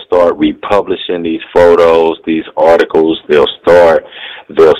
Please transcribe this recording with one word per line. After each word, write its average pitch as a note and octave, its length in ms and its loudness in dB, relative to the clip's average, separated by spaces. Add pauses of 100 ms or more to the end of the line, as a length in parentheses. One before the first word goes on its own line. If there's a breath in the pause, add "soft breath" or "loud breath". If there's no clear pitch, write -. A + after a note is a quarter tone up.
start F2 300 0
republishing F2+ 840 -4
these E2 200 -6 (120)
photos, E2 720 2
these D#2+ 200 -4 (100)
articles. D#2+ 720 0
They'll D2 220 0 (120)
start, E2+ 440 2 (520 loud breath)
they'll D#2 220 4